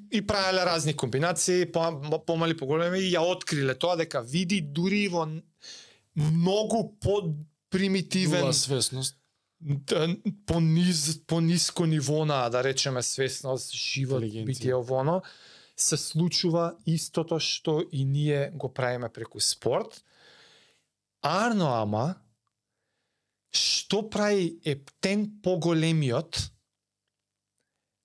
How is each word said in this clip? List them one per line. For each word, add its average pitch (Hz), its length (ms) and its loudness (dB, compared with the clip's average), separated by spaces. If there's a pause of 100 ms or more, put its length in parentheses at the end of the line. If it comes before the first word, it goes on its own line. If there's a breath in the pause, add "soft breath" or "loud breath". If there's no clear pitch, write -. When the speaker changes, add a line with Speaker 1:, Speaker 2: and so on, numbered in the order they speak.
Speaker 1:
и 208 140 -2
правеле 190 400 2
разни 160 320 2
комбинации, 165 720 0
по-, 170 260 0
м-, 151 280 -2
помали, 165 360 0
поголеми, 170 440 0
и 185 100 0
ја 170 120 2
откриле 160 520 0
тоа 175 220 0
дека 160 260 -2
види 175 400 0
дури 170 380 0
и 202 80 0
во 170 180 0
н-, 156 160 -8 (720 loud breath)
многу 190 840 2
подпримитивен 185 1400 0
Speaker 2:
Нула 135 140 2
свесност. 131 600 -2 (440)
Speaker 1:
д-, 160 560 0 (260)
по 160 120 0
низ-, 165 680 2
по 165 200 -2
ниско 170 440 2
ниво 156 400 0
на, 135 240 2
да 123 140 2
речеме, 135 400 0
свесност, 131 680 -4
живот, 131 500 -2
Speaker 2:
Интелигенција. 110 240 -6
Speaker 1:
битие, 127 280 -2
ово, 127 220 -2
оно, 160 260 0 (520 loud breath)
се - 220 0
случува 170 880 0
истото 160 540 -2
што - 440 0
и 135 220 -4
ние 143 480 0
го 139 160 -8
правиме 123 400 -4
преку 110 320 -12
спорт. - 640 -2 (1160 soft breath)
Арно, 196 440 2
ама, 117 480 0 (1400)
што - 520 0
прави 208 580 0
ептен 190 760 -2
поголемиот 160 1120 2 (1500)